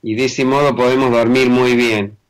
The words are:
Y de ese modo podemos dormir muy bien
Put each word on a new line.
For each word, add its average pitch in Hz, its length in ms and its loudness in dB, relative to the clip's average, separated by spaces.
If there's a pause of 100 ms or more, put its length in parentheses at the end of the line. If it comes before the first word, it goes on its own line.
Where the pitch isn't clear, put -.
Y 110 120 -6
de 131 120 -2
ese 131 180 -4
modo 139 320 0
podemos 127 340 0
dormir 120 400 2
muy 123 240 2
bien 110 420 -2 (140)